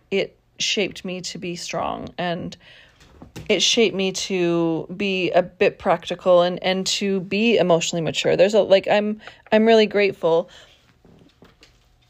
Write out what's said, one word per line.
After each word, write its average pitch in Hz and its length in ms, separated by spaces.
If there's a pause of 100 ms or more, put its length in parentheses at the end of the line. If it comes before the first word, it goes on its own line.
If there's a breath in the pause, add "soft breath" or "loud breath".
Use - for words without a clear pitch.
it - 260 (220)
shaped - 480
me 180 160
to 175 160
be 175 180
strong, - 600
and 175 400 (880 loud breath)
it 196 140
shaped 214 340
me 190 160
to 170 760 (100)
be 190 340
a 180 120
bit 190 340
practical 175 640
and, 180 220
and 190 240
to 196 340
be 202 360
emotionally 170 440
mature. - 340
There's 202 200
a, 196 60
like, 190 260
I'm, 208 340 (300 loud breath)
I'm 220 140
really 220 200
grateful. 190 640 (1600 loud breath)